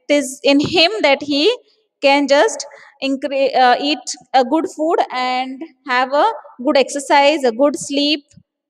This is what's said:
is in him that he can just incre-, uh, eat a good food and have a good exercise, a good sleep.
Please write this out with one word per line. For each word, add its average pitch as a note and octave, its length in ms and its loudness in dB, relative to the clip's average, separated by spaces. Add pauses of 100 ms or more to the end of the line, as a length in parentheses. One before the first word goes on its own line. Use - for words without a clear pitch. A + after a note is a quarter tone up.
is C4+ 360 0
in C#4 160 4
him E4 300 2 (120)
that C#4 180 2
he D4 340 0 (460)
can C#4+ 260 2
just D4 380 2 (400)
incre-, C4+ 500 -2
uh, B3 260 4
eat C#4+ 180 -2 (340)
a C4 140 4
good D4+ 280 -2
food D#4+ 240 -2 (140)
and B3+ 500 -6 (240)
have C4 280 -2
a D#4 120 2 (380)
good C#4 140 2
exercise, C#4+ 640 2
a A#3+ 80 2
good C4+ 260 0
sleep. C#4+ 460 -2 (460)